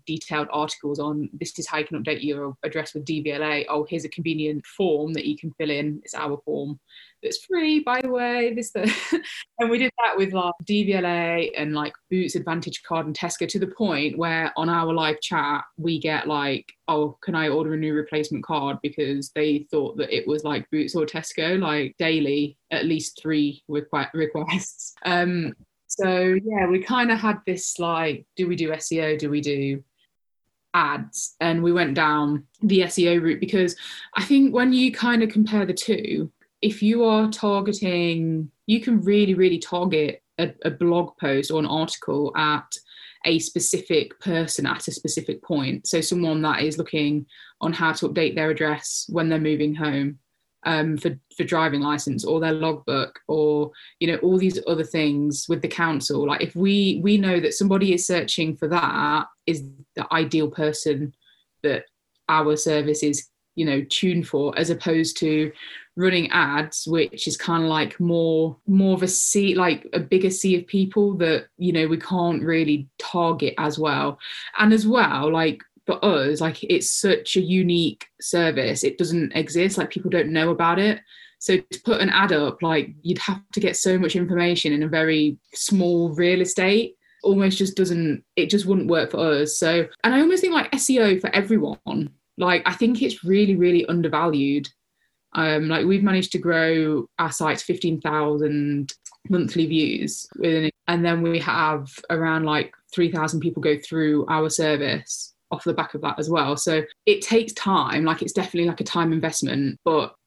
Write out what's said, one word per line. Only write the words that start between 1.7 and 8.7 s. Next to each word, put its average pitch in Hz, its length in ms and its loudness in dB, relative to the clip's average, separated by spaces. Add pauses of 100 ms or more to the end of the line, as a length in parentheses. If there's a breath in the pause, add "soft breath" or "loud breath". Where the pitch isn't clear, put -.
you 151 60 -2
can 147 180 -8
update 147 220 -4
your 143 400 -6
address 156 300 -8
with 151 100 -8
D 156 160 -4
V 147 120 -4
L 147 120 -4
A. 147 220 -2
Oh, 151 180 -2
here's 156 220 -6
a - 20 -14
convenient 151 580 -4
form 160 460 -2
that 156 140 -6
you 147 100 -2
can - 160 -10
fill 156 180 -4
in. 147 320 -4
It's - 120 -16
our 143 300 -6
form. 143 360 -6 (420 loud breath)
It's - 220 -6
free, 311 360 0
by 254 200 0
the 262 80 -4
way." 240 460 -2
This, 233 180 -8